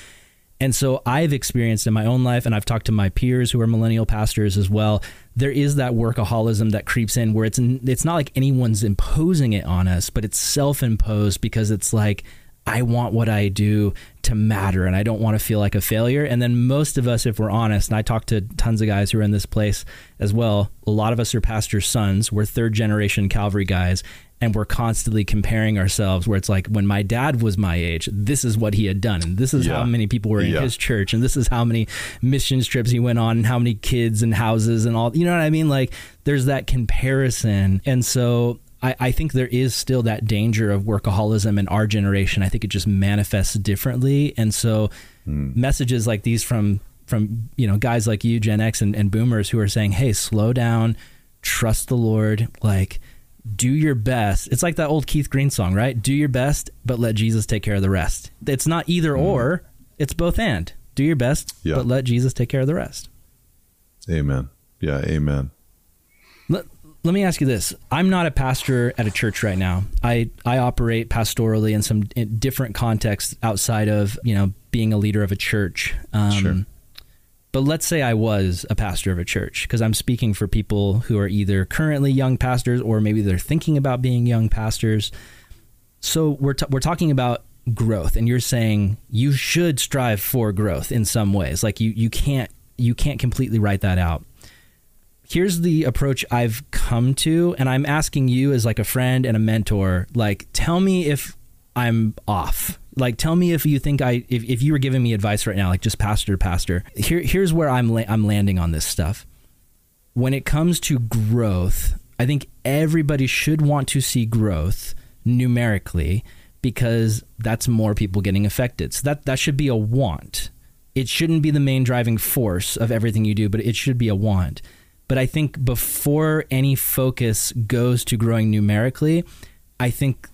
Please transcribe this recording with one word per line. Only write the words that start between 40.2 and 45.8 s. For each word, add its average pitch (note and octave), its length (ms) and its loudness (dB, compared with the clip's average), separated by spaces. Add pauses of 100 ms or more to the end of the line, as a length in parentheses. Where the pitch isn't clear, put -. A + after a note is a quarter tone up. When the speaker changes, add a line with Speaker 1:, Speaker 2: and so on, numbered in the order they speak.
Speaker 1:
danger G#2+ 440 0
of G2 140 0
workaholism G#2+ 720 0
in G2 120 0
our G#2+ 180 2
generation. G2 560 0
I F#2 60 0
think - 140 -2
it G#2+ 40 -2
just F#2+ 180 -4
manifests G2+ 720 0
differently. B2+ 800 0
And A2 160 2
so A2 380 0 (340)
Speaker 2:
Hmm. C#2+ 240 -4 (100)
Speaker 1:
messages B2 460 0